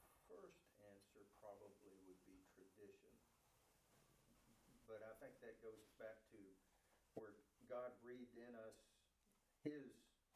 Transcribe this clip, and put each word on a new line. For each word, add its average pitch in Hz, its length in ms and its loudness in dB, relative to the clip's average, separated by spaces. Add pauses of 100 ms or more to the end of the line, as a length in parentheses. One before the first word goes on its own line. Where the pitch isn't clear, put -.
(260)
first - 320 -2 (240)
answer 101 400 -8 (160)
probably 104 320 0 (160)
would 92 400 -8
be 92 160 -8 (160)
tradition. 95 560 -8 (1800)
But 107 160 2
I 110 160 2
think 127 240 0
that 110 160 2
goes 110 240 2 (160)
back 110 160 4 (160)
to - 40 -4 (760)
where 107 200 4 (360)
God 123 320 8
breathed 123 320 2
in 120 160 0 (160)
us 107 80 0 (880)
his 147 240 12 (480)